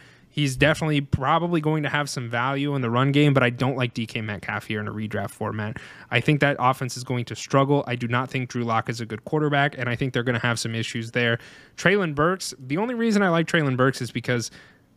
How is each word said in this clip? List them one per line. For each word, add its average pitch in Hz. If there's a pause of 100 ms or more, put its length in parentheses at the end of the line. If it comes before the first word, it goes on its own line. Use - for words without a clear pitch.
(300)
He's 139
definitely 151
probably 160
going 156
to 139
have 147
some 123
value 139
in 139
the 120
run 127
game, 143
but 131
I 120
don't 123
like 127
D 113
K -
Metcalf 107
here 107
in 104
a 104
redraft 104
format. 107 (320)
I 120
think 151
that 143
offense 127
is 127
going 123
to 113
struggle. 139
I 123
do 123
not 123
think 127
Drew 120
Lock 113
is 113
a 117
good 107
quarterback, 147
and 120
I 120
think 131
they're 120
gonna 120
have 120
some 117
issues 113
there. 120 (400)
Treylon 180
Burks, 170
the 135
only 233
reason 226
I 190
like 165
Treylon 143
Burks 131
is 117
because 120 (480)